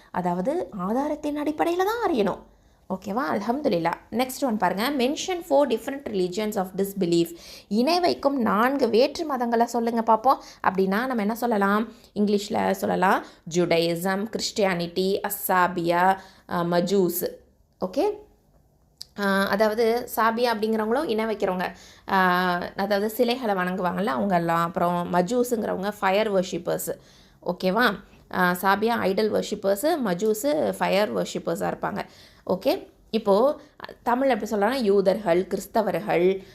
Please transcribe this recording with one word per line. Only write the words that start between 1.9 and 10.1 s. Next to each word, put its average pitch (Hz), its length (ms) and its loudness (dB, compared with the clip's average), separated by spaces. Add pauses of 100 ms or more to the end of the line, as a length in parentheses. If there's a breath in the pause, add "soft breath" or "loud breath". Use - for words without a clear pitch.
அறியணும். 202 280 0 (560 soft breath)
ஓகேவா? 202 280 -6 (100)
அல்ஹம்துலில்லாஹ். 214 600 0 (180)
நெக்ஸ்ட் 254 320 -4
ஒன் 240 140 0
பாருங்க. 196 340 0
Mention 311 580 -2
four 285 180 4
different 277 440 -4
religions 208 460 -2
of 190 100 -2 (100)
disbelief. 175 600 0 (320 loud breath)
இணை 269 320 2
வைக்கும் 285 400 0
நான்கு 233 480 2
வேற்று 294 480 2
மதங்களை 233 280 2
சொல்லுங்க 233 380 0
பார்ப்போம். 226 400 2 (200 loud breath)